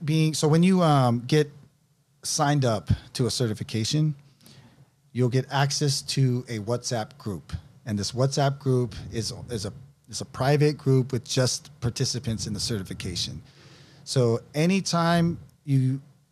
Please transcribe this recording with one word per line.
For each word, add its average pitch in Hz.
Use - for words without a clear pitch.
being, 156
so 160
when 160
you, 185
um, 127
get 151
signed 147
up 107
to 127
a 107
certification, 117
you'll 120
get 127
access 139
to 123
a 113
WhatsApp 113
group. 92
And 107
this 101
WhatsApp 139
group 127
is, 110
is 107
a, 101
is 107
a 98
private 143
group 131
with 120
just -
participants 113
in 107
the 101
certification. 95
So 120
anytime 170
you 135